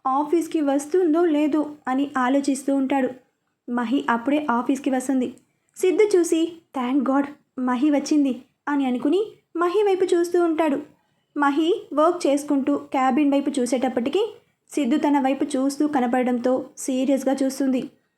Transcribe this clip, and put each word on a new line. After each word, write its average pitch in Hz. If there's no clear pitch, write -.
ఆఫీస్కి 302
వస్తుందో 302
లేదో" 302
అని 269
ఆలోచిస్తూ 277
ఉంటాడు. 269
మహి 247
అప్పుడే 277
ఆఫీస్కి 247
వస్తుంది. 262
సిద్ధు 381
చూసి, 339
"Thank 254
God, 277
మహి 254
వచ్చింది" 285
అని 277
అనుకుని 285
మహి 349
వైపు 381
చూస్తూ 349
ఉంటాడు. 320
మహి 294
వర్క్ 330
చేసుకుంటూ 285
క్యాబిన్ 269
వైపు 277
చూసేటప్పటికి 254
సిద్ధు 285
తన 294
వైపు 269
చూస్తూ 277
కనపడడంతో 247
సీరియస్గా 262
చూస్తుంది. 262